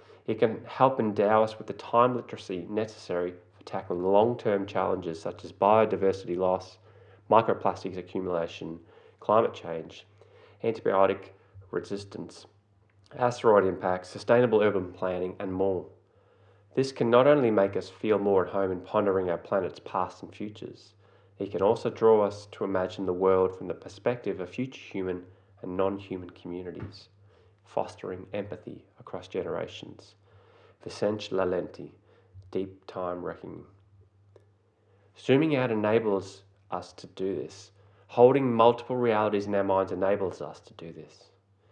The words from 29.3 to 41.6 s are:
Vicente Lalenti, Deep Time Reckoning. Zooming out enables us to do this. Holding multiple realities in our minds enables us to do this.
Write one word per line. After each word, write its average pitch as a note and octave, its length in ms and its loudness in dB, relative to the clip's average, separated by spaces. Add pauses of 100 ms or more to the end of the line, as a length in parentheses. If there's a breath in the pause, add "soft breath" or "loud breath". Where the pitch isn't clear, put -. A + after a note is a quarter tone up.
Vicente G#2+ 500 -4
Lalenti, F2+ 580 -4 (580 soft breath)
Deep G2 360 -8
Time F2+ 380 -8
Reckoning. E2+ 400 -12 (1500 soft breath)
Zooming C#3+ 380 2
out B2+ 140 0
enables G#2+ 720 0 (280)
us F2+ 220 -8
to - 140 -20
do F#2+ 280 -6
this. - 360 -12 (380 soft breath)
Holding C3 440 6
multiple A#2 440 4
realities G#2+ 500 0
in G2+ 80 -2
our G2 100 2
minds F#2+ 280 0
enables F#2+ 500 -2
us - 180 -12
to - 140 -20
do E2 180 -16
this. - 380 -20 (400 soft breath)